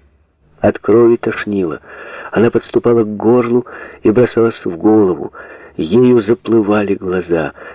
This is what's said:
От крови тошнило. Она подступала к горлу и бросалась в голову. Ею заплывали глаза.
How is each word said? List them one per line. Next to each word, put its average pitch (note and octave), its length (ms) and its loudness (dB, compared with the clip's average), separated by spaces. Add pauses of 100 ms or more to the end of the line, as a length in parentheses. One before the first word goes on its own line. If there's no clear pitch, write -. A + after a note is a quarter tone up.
(640)
От G#2 160 0
крови A#2 380 4
тошнило. G2 640 -6 (500)
Она A2+ 180 2
подступала A#2 540 0
к G#2+ 140 -6
горлу A#2+ 480 0 (360)
и A2 80 2
бросалась A2+ 540 0
в F2 140 -6
голову. F#2+ 560 2 (420)
Ею A#2+ 460 2
заплывали G#2 720 0
глаза. F2 560 -4 (240)